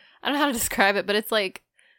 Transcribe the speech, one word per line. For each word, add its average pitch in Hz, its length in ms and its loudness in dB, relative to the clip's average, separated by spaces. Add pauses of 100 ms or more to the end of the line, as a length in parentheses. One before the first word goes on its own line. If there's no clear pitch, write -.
(220)
I - 60 -4
don't 269 60 0
know 285 60 0
how 294 60 2
to 285 60 0
<laughs> 233 60 -4
describe 202 380 2
it, 190 100 -2
but 202 100 0
it's 214 140 -4
like, 202 320 -2 (360)